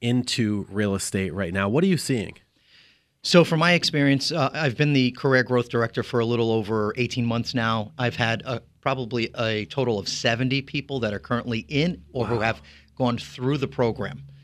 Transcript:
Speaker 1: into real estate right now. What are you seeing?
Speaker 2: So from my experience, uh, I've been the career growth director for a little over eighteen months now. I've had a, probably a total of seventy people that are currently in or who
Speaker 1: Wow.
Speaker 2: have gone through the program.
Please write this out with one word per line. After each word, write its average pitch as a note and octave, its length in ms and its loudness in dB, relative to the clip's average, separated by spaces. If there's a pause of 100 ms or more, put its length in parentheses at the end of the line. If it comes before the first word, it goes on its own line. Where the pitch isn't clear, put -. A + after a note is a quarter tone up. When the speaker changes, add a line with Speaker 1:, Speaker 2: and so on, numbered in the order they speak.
Speaker 1:
into A#2 720 0
real G2+ 240 0
estate F#2+ 400 -2
right F2+ 180 -4
now. G2 160 0
What C3 140 2
are G3 60 4
you F3+ 80 4
seeing? - 380 -2 (920)
Speaker 2:
So E3+ 200 8
from E3 160 0
my E3+ 120 4
experience, C#3+ 600 2
uh, D3 200 0
I've D3 240 -2
been D3 160 2
the B2+ 200 4
career C3 300 4
growth A#2+ 260 0
director A#2 340 -2
for A#2+ 180 0
a A2+ 40 2
little A#2 280 2
over G#2+ 440 0
eighteen A#2+ 280 -2
months A#2 300 -2
now. A2+ 440 0
I've A#2+ 180 -2
had A2+ 280 0
a, A#2+ 180 -6 (180)
probably B2 560 -2
a A2 300 -2
total A#2+ 320 -2
of F#2 100 -6
seventy B2+ 540 0
people C#3 380 -6
that G#2+ 120 -2
are G2+ 80 -6
currently A#2 480 -4
in D#3 340 0 (100)
or A#2 140 -2
who A#2 100 0
Speaker 1:
Wow. G#2+ 60 0
Speaker 2:
have A2+ 200 -2 (340)
gone A#2+ 220 0
through C3 400 -4
the B2+ 100 -2
program. G#2+ 540 -2 (220)